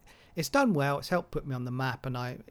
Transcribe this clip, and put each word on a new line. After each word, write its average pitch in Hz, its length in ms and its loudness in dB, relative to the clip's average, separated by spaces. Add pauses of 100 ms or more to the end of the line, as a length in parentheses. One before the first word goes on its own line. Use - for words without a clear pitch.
(360)
it's 160 140 -4
done 269 240 4
well, 143 260 2
it's - 100 -10
helped 175 220 0
put 147 160 -4
me 131 80 -4
on 123 80 -4
the 123 80 -6
map, 127 340 -2
and 127 120 -4
I, 123 220 -6 (120)